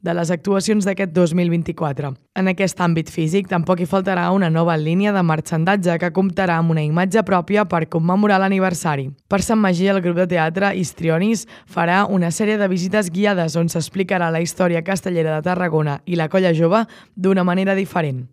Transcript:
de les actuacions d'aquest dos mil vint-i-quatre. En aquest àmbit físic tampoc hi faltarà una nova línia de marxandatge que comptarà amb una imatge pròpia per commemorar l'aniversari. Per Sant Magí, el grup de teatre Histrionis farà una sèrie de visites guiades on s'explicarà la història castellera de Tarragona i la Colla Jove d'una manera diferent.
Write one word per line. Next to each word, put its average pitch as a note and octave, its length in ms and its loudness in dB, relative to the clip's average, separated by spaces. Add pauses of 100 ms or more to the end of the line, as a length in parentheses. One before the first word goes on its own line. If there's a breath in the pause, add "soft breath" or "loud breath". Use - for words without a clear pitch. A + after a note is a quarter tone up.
de E3+ 80 -2
les F3 160 -2
actuacions G3 560 0
d'aquest G3 240 -2
dos E3+ 240 2
mil F3 160 2
vint-i-quatre. D3+ 640 -4 (240)
En F#3+ 80 0
aquest F#3 320 -2
àmbit E3 320 0
físic F3+ 400 -2
tampoc F3 320 0
hi E3+ 80 -4
faltarà F#3 400 0
una F#3 240 2
nova E3+ 240 2
línia F3 320 0
de G3 160 2
marxandatge E3+ 720 0
que E3+ 160 -2
comptarà F#3 480 0
amb E3 80 2
una D#3 160 0
imatge F#3 400 2
pròpia G3 400 0
per D#3+ 240 -2
commemorar F#3+ 480 2
l'aniversari. F3+ 720 0 (180)
Per G3 160 0
Sant A3 160 0
Magí, F#3+ 320 2
el G3 80 2
grup F3 240 0
de F#3 80 0
teatre F3 480 0
Histrionis E3+ 720 -2 (180 loud breath)
farà F3 400 0
una F3 240 0
sèrie G#3+ 240 0
de G3+ 160 0
visites F#3 400 0
guiades F3 480 0
on E3+ 80 2
s'explicarà F3 600 -2
la E3 160 -2
història E3+ 400 0
castellera E3+ 500 -2
de D#3 80 -4
Tarragona D#3 600 0
i F3+ 100 -4
la D#3+ 140 0
Colla F#3 240 2
Jove E3 300 2 (340 loud breath)
d'una F#3+ 320 2
manera F#3+ 260 0
diferent. D#3 580 -4